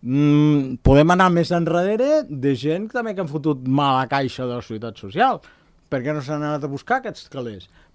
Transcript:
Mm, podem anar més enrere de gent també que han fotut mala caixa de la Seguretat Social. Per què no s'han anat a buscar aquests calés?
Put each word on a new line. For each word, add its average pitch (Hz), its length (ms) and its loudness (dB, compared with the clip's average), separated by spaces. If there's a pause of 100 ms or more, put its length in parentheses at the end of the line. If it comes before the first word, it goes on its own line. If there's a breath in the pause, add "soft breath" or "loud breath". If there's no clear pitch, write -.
Mm, 147 800 4
podem 143 260 8
anar 185 220 4
més 170 180 0
enrere 190 800 0
de 139 260 -2
gent 156 380 -4
també 226 220 -6
que 190 80 -4
han 143 80 -6
fotut 143 360 -2
mala 131 400 2
caixa 135 380 -4
de 123 80 -6
la 120 80 -8
Seguretat 110 400 -12
Social. 185 400 -2 (480 soft breath)
Per 131 160 -4
què 151 80 -4
no 151 80 -6
s'han 147 220 -6
anat 147 200 -6
a 147 80 -8
buscar 233 300 -4
aquests 226 320 -14
calés? 113 320 -12 (300 soft breath)